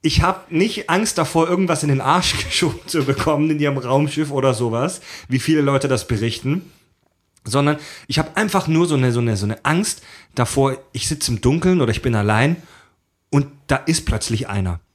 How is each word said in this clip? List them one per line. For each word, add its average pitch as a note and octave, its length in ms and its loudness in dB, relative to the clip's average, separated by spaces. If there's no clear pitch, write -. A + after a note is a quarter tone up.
Ich D#3+ 160 2
hab F3+ 300 -2
nicht F#3+ 400 0
Angst G3 280 0
davor, E3 300 2
irgendwas F3 360 0
in D3 40 0
den C3+ 120 2
Arsch D3+ 440 0
<laughs> - 40 -8
geschoben G#2+ 380 -2
zu D3+ 180 -2
bekommen D3+ 460 0
in D3 100 -2
ihrem C#3+ 180 0
Raumschiff C#3+ 540 0
oder C3+ 200 2
sowas, A#2+ 480 -2
wie B2+ 100 0
viele D#3 220 2
Leute C#3 260 2
das B2+ 220 0
berichten, A#2+ 640 -4
sondern C#3+ 320 0
ich - 100 -2
hab D#3+ 180 -4
einfach G3 300 0
nur D#3+ 220 2
so D3+ 80 2
eine, B2+ 160 2
so A#2+ 80 0
eine, A#2 160 0
so G2+ 100 -4
eine - 180 -6
Angst E3+ 380 -2
davor, C3 420 2
ich - 160 -6
sitz - 220 -4
im A#2 120 -2
Dunkeln E3 400 4
oder A2+ 120 2
ich - 100 -4
bin A#2 140 0
allein A2 400 2
und C#3 160 2
da C3+ 80 2
ist - 280 -2
plötzlich A2 440 -2
einer. F#2 320 -2